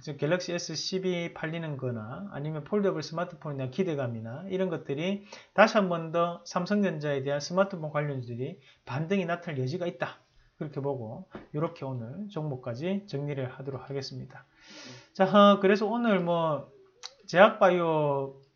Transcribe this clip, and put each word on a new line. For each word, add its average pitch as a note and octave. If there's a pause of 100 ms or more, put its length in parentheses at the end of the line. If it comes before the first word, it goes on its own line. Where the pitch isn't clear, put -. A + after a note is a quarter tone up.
지금 D3
갤럭시 F3+
에스 E3+
십이 F3+
팔리는 D#3+
거나 B2+
아니면 D3+
폴더블 F#3+
스마트폰에 D#3+
대한 C3
기대감이나 C3
이런 F#3
것들이 E3+ (280)
다시 A3
한 F#3+
번 E3
더 E3+
삼성전자에 E3
대한 C#3+
스마트폰 F3
관련주들이 C#3 (260)
반등이 E3
나타날 E3+
여지가 E3
있다. - (380)
그렇게 D3+
보고 C3+ (260)
요렇게 D#3+
오늘 C3
종목까지 D#3
정리를 C3+
하도록 C3+
하겠습니다. C3 (680)
자, F#3+
어, G3+
그래서 G3+
오늘 A3+
뭐 E3 (580)
제약바이오 D#3+ (140)